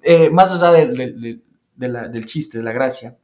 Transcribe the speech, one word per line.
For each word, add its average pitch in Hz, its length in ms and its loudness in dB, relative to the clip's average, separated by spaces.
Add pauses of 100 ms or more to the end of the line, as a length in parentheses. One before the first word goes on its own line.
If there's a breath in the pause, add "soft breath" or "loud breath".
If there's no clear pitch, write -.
eh, 165 280 4
más 185 220 4
allá 175 200 2
del, 151 240 4
del, 120 260 -10
del, 117 220 -14 (320)
de 127 120 -8
la, 117 200 -10
del 113 180 -10
chiste, - 320 -10
de 113 60 -8
la 113 100 -8
gracia, 123 500 -6